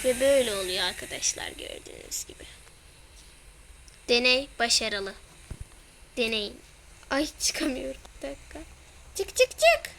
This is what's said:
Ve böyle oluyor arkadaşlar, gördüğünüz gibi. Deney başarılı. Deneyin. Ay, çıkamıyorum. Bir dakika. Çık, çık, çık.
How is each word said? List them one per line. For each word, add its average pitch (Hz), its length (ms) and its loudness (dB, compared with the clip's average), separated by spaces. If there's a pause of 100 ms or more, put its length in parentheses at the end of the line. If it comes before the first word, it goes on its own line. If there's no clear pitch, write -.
Ve 247 160 2
böyle 262 340 6
oluyor 190 300 -2
arkadaşlar, - 640 -4
gördüğünüz - 760 -12
gibi. - 180 -18 (1600)
Deney 254 400 4 (100)
başarılı. 208 560 0 (1000)
Deneyin. 226 440 -2 (500)
Ay, 277 160 0 (140)
çıkamıyorum. 269 600 -2 (220)
Bir 277 60 -8
dakika. - 300 -14 (560)
Çık, - 220 -6
çık, 508 140 6
çık. - 480 4